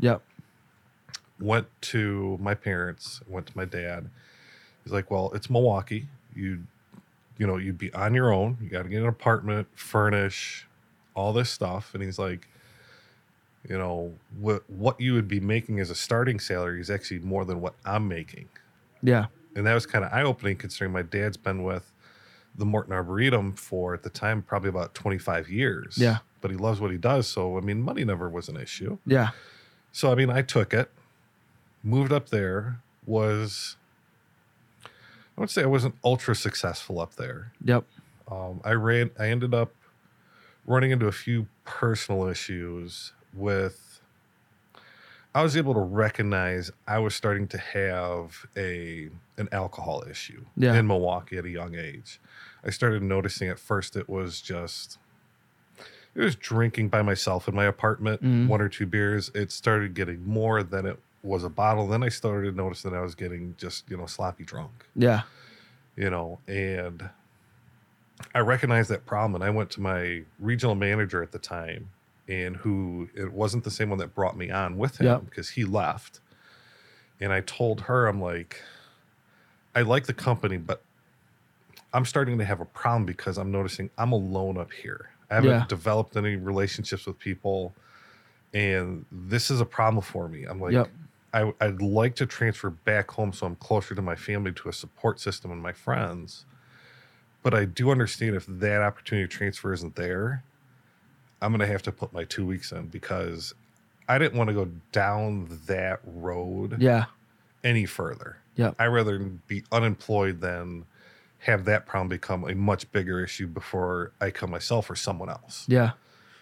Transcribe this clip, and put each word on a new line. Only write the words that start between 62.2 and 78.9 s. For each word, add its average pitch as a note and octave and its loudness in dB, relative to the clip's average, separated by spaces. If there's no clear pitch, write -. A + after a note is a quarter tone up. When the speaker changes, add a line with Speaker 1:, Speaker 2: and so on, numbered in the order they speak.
Speaker 2:
noticing F#2 -4
that F2+ -2
I F2+ -2
was F2 -6
getting F2 -8
just, - -10
you F#2 -8
know, F2 -10
sloppy F2+ -6
drunk. - -14
Speaker 1:
Yeah. A#2 4
Speaker 2:
You G2 0
know, E2+ -4
and F#2 -4
I B2 2
recognized A#2 4
that G2+ -2
problem, G#2 0
and F2+ -2
I G#2 2
went G#2+ 0
to G2+ -6
my F2+ -2
regional A#2 2
manager G2 2
at E2 -8
the F2 -8
time, E2 -10
and F2+ -4
who, F2+ -2
it F#2+ -6
wasn't G#2+ 0
the G#2+ -6
same G#2 0
one G2 0
that E2+ -4
brought F#2 0
me F2+ -6
on F#2 -2
with C3 -2
him B2 6
Speaker 1:
Yep. B2 4
Speaker 2:
because - -10
he A#2 -2
left. - -2
And G2+ 0
I F#2+ 4
told A2 -2
her, B2 4
I'm G2+ 2
like, F2 -6